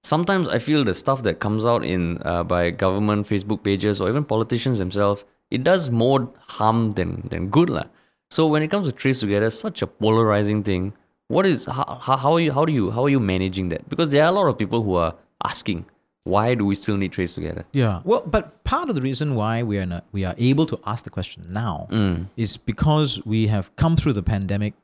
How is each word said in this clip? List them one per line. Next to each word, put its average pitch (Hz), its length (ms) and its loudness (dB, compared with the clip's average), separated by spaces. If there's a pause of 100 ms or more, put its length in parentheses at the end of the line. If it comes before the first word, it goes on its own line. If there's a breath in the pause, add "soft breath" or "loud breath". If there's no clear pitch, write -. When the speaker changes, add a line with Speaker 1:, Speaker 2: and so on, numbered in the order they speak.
Speaker 1:
Sometimes 175 460 0
I 117 100 0
feel 147 240 0
the 98 100 0
stuff 135 300 -2
that 95 160 0
comes 107 260 -2
out 117 200 2
in, 85 380 -2
uh, 87 200 -2
by 87 280 0
government 101 560 0
Facebook 104 360 -2
pages 101 380 0
or 95 80 0
even 143 140 0
politicians 113 560 -2
themselves, 101 460 0 (260 soft breath)
it 127 120 -2
does 170 280 2
more 120 380 2 (180)
harm 110 460 0
than, 87 360 -4
than 92 200 -4
good 156 200 4
lah. 87 140 -2 (480 soft breath)
So 160 160 2
when 151 160 2
it 151 80 -4
comes 202 160 -2
to 123 60 -2
Trace 135 260 0
Together, 104 320 2
such - 300 -4
a 95 60 -2
polarizing 107 760 2
thing, 95 300 -2 (340)
what 175 180 2
is, 175 200 2
how, 127 360 -6
how, 135 160 2
how 139 160 2
are 170 60 4
you, 156 140 2
how 139 120 2
do 160 80 0
you, 104 180 2
how 117 120 0
are 143 60 2
you 139 100 4
managing 95 500 0
that? - 200 -6
Because 160 200 0
there 143 140 4
are 165 60 4
a - 20 2
lot 190 160 2
of 131 100 0
people 110 260 0
who 98 120 0
are 82 180 2 (320)
asking, - 400 -4 (380)
"Why 107 320 2
do 104 100 0
we 98 100 2
still 101 220 -2
need 95 160 -2
Trace 90 220 -4
Together?" 82 280 -8 (100)
Speaker 2:
Yeah, 110 300 0
well, 226 220 2
but - 380 -4
part 311 260 -2
of 208 60 0
the 135 60 -2
reason 135 340 -2
why 113 280 0
we 104 140 -2
are 95 80 -2
not, 85 260 -6
we 98 140 -2
are 90 120 -4
able 135 280 4
to 120 200 -6
ask 107 180 -6
the - 60 -12
question - 400 -8
now 98 420 -6
Speaker 1:
Mm. 95 340 0 (100)
Speaker 2:
is 113 220 -4
because 151 680 0
we 110 220 2
have 104 280 -2
come 165 200 2
through 151 180 2
the 98 100 -2
pandemic 101 500 -2 (100)